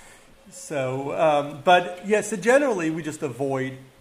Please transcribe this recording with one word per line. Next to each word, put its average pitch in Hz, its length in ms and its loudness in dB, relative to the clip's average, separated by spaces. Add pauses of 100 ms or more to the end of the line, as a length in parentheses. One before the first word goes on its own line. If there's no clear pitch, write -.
(520)
So, 139 680 -6
um, 147 440 2
but 180 420 4
yes, 208 240 0
so 226 60 -6
generally 220 560 2
we 160 100 -4
just 151 220 -8
avoid 131 560 -4 (220)